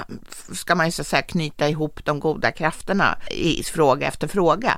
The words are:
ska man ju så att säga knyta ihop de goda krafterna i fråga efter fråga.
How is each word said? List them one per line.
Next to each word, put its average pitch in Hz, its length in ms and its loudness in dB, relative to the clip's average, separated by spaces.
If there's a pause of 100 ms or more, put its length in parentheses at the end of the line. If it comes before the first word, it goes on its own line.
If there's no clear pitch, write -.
(540)
ska 175 220 0
man 165 100 4
ju 170 60 0
så - 100 -4
att 143 60 -6
säga 139 140 2
knyta 147 480 0
ihop 151 360 -2
de 151 140 0
goda 147 320 0
krafterna 165 640 0 (140)
i - 320 0
fråga 143 440 2
efter 151 200 -4
fråga. 180 500 2